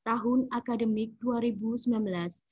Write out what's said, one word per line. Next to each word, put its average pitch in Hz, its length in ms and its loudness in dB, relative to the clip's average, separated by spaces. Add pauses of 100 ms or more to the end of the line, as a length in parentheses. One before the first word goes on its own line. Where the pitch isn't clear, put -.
tahun 240 480 2
akademik 226 720 0
dua 240 240 0
ribu 226 320 -2
sembilan 226 320 2
belas 175 320 -4 (100)